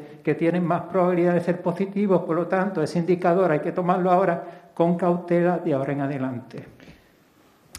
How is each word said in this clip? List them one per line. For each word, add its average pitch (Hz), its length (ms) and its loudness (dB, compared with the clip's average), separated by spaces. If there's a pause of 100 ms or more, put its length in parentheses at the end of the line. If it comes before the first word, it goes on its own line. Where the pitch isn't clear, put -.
(220)
que 151 120 0
tienen 170 300 0
más 156 180 0
probabilidad 175 520 2
de 170 60 2
ser 175 200 -2
positivos. 196 600 0
Por 160 140 -2
lo 175 100 -2
tanto, 190 360 0
ese 151 180 -2
indicador 175 520 2
hay 147 80 0
que 170 120 -4
tomarlo 180 380 0
ahora 180 600 0
con 175 240 2
cautela 175 640 0
de 160 160 -2
ahora 139 180 -2
en 139 80 -4
adelante. 131 640 -6 (1160)